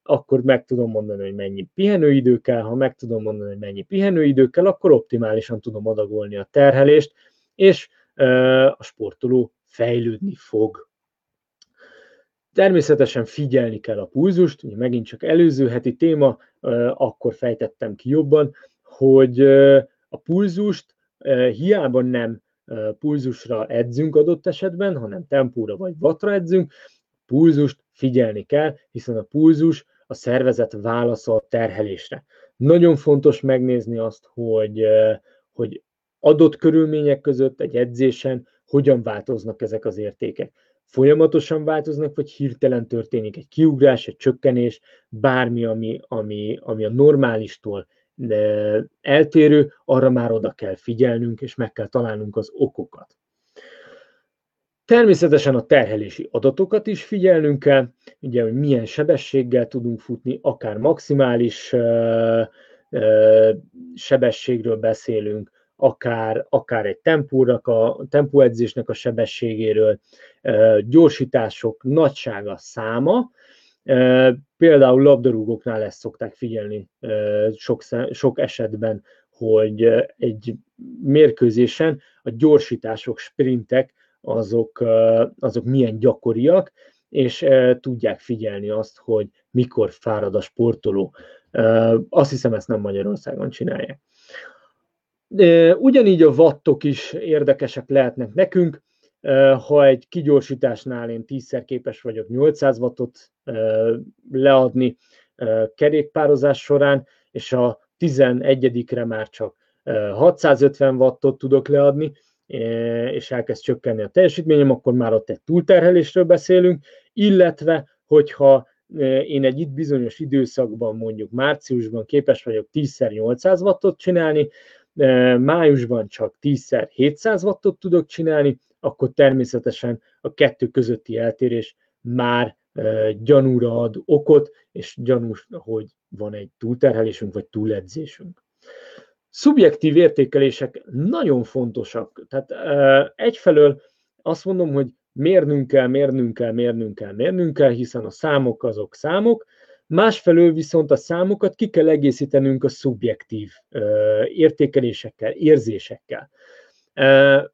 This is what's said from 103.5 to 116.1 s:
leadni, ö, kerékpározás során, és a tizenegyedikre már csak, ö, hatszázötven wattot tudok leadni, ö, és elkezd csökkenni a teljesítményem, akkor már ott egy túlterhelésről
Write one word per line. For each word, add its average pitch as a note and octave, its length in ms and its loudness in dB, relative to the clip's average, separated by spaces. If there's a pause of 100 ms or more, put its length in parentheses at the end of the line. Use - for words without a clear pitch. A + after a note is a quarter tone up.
leadni, C3 640 2 (380)
ö, A2 300 -2 (100)
kerékpározás D3 880 0
során, C#3 440 0 (240)
és - 220 -10
a B2 260 -2 (180)
tizenegyedikre B2+ 1080 0
már A2 240 -8
csak, - 280 -12 (260)
ö, G#2+ 320 -6
hatszázötven C#3 840 2
wattot C3 420 0
tudok C3+ 300 0
leadni, C#3+ 440 2 (360)
ö, A#2 580 -6
és - 240 -8
elkezd A#2+ 320 -6
csökkenni A2+ 400 -4
a G2+ 60 -8
teljesítményem, D#3 600 2
akkor B2 220 0
már A#2+ 200 0
ott A2 180 -2
egy - 100 -8
túlterhelésről F3 840 2